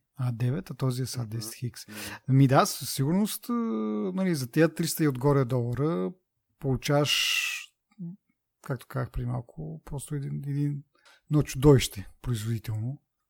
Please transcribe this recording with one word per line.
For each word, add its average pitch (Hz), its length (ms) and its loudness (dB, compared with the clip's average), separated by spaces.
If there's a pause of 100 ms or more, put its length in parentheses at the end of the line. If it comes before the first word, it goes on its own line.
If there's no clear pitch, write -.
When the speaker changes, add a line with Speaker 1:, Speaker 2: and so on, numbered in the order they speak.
(160)
Speaker 1:
А 123 160 -2
девет, 123 380 -2
а 147 40 -10
този 127 280 -2
е 127 40 -4
с - 100 -8
Speaker 2:
Мгм. 120 80 -6
Speaker 1:
А 107 40 -10
десет 110 260 -8
Хикс. - 340 -10
Speaker 2:
Мгм. 107 80 -14 (320)
Speaker 1:
Ами 135 180 8
да, 147 200 6
със - 280 -6
сигурност, 180 560 -2
а, - 20 -2 (600)
нали, 185 200 0
за 131 160 -4
тия 160 240 4
триста 160 300 -2
и 151 40 4
отгоре 139 360 2
долара 135 680 -2 (460)
получаваш, - 1120 0 (880)
както - 240 -8
казах 127 240 -6
преди 127 160 -4
малко, 156 580 -8
просто 143 300 -10
един, 143 220 -6
един, 143 460 -2 (480)
едно 147 120 6
чудовище 131 680 6 (140)
производително. 113 800 -4 (280)